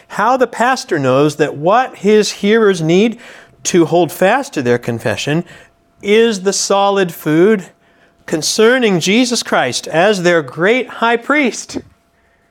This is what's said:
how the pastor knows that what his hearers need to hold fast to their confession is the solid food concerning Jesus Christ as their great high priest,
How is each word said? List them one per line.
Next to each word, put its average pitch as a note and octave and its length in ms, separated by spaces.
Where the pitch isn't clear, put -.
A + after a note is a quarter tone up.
how A#3 280
the B3 100
pastor A#3+ 520
knows C#3 380
that C#3 200
what G#3 400
his G#3 340
hearers G3+ 480
need F#3 400
to E3+ 220
hold E3 260
fast A3+ 420
to D#3 80
their A#2+ 160
confession A#2+ 640
is G#3+ 380
the F#3+ 120
solid G3 600
food E3+ 560
concerning A3 760
Jesus A3+ 440
Christ D3 440
as F#3 360
their E3+ 180
great F3+ 460
high A#3 300
priest, C4+ 600